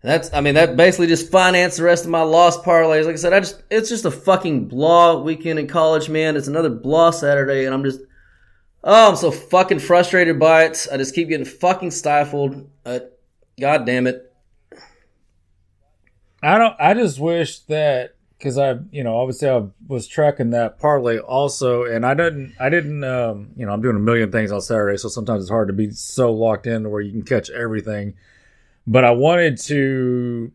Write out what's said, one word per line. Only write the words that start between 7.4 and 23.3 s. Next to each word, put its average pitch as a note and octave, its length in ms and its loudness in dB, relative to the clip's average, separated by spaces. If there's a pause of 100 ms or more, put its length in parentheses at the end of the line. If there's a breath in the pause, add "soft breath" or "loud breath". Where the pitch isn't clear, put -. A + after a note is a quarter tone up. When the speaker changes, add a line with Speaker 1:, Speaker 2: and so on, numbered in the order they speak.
Speaker 1:
and C3+ 80 -4
I'm C3+ 100 -4
just, C3+ 160 -4 (840 soft breath)
oh, G#3+ 260 8
I'm F3+ 60 0
so E3 140 -2
fucking F3+ 480 0
frustrated F3 640 2
by D#3+ 240 6
it. D#3+ 280 -4
I C#3 60 -6
just C3+ 160 -6
keep E3+ 160 -4
getting D3 160 -6
fucking F3+ 460 -4
stifled. C#3+ 760 -4 (160)
Uh, B2 180 -8 (580)
God C#3 260 0
damn B2+ 220 0
it. - 260 -8 (2000 soft breath)
Speaker 2:
I E3+ 160 4
don't, A3+ 220 2
I E3+ 160 4
just F3+ 240 -2
wish E3 460 -2
that, D3 500 -2 (240)
'cause C3+ 180 -4
I, C3+ 200 0 (140)
you C#3+ 120 -10
know, A2+ 140 -2
obviously C3 320 -2
I B2+ 120 2 (260)
was B2+ 200 -8
tracking C#3+ 440 0
that A#2 280 -4
parlay B2 400 0
also, B2+ 640 -2
and A#2 200 -4
I C3 120 0
didn't, D3 440 -4
I C3 100 0
didn't, D3 340 -4
um, A#2 520 -6